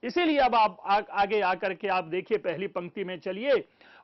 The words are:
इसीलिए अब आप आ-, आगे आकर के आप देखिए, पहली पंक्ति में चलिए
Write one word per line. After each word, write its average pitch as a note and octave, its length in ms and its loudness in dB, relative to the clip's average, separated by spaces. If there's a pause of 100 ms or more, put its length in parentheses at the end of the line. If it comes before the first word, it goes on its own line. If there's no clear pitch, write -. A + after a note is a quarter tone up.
इसीलिए D#4 340 2
अब B3+ 180 4
आप G#3+ 280 2
आ-, G3+ 180 2
आगे G3+ 400 0
आकर F#3+ 320 0
के F3+ 140 -8
आप F#3 160 0
देखिए, F3+ 340 -2
पहली F#3+ 300 -4
पंक्ति F3+ 360 -8
में F#3 160 -8
चलिए G#3 480 0 (360)